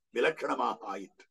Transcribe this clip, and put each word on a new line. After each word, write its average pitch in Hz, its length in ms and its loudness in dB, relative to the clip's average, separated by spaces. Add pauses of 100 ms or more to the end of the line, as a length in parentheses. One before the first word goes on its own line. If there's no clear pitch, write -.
(140)
விலட்சணமாக 131 680 2
ஆயிற்று. 98 480 -10